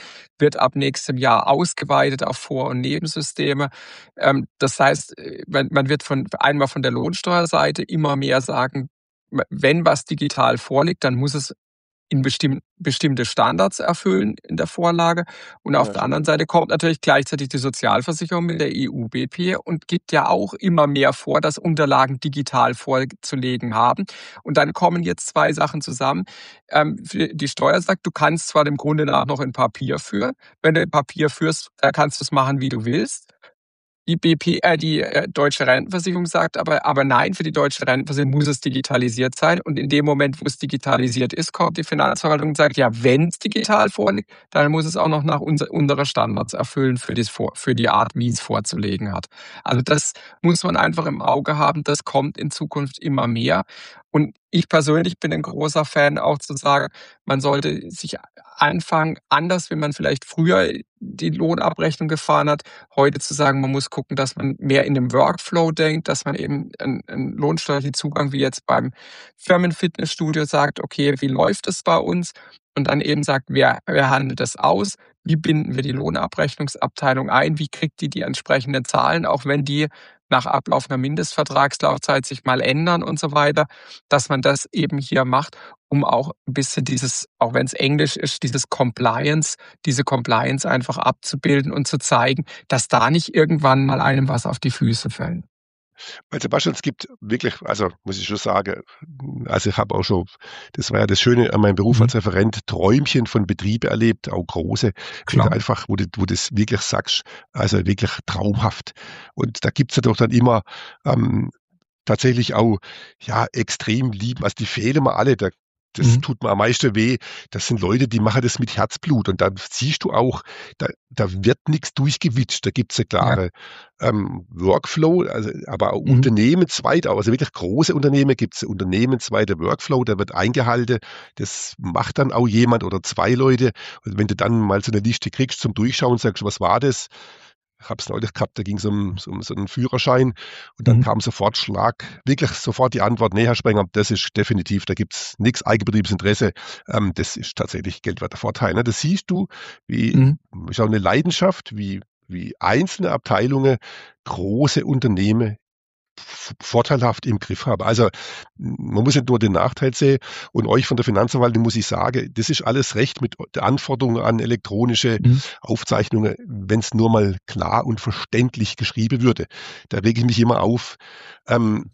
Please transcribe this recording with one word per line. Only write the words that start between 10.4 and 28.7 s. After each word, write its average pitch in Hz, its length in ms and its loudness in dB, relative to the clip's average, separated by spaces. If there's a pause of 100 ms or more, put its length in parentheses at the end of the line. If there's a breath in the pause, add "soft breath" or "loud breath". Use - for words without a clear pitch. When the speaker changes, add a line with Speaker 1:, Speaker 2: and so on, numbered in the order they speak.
Speaker 1:
vorliegt, 151 460 0
dann 127 120 0
muss 139 180 -2
es 143 200 -8 (540)
in 135 140 2
bestimm-, 135 380 0 (180)
bestimmte 135 460 0
Standards 160 560 0
erfüllen 190 640 0
in - 120 -6
der 160 120 -2
Vorlage. 170 560 2 (380 loud breath)
Und 143 120 -2
auf 131 140 4
Speaker 2:
Ja, 104 40 -8
Speaker 1:
der - 100 -4
Speaker 2:
schon. - 20 -2
Speaker 1:
anderen 151 200 -2
Seite 156 220 2
kommt 170 240 2
natürlich 160 300 0
gleichzeitig 139 480 2
die 139 100 -4
Sozialversicherung 139 880 -2
mit 165 140 -2
der 147 160 -2
E 135 120 -2
U 120 200 -6
B - 180 -4
P 180 300 -2
und - 320 -6
gibt - 240 -4
ja 147 160 4
auch - 260 0
immer 170 320 4
mehr 139 260 2
vor, 143 280 -2
dass 156 180 0
Unterlagen 135 640 2
digital 131 540 0
vorzulegen 127 1000 -4
haben. 120 300 2 (400 loud breath)
Und 151 120 -4
dann 151 160 4
kommen 175 300 2
jetzt 175 260 -4
zwei 151 240 2
Sachen 151 280 -2
zusammen. 139 460 -2 (440 loud breath)
Ähm, 151 340 2
für 160 300 -2
die 147 140 -4
Steuer 151 340 2
sagt, 190 240 -2
du 170 60 -4
kannst 151 380 -2
zwar 151 140 2
dem 147 120 -2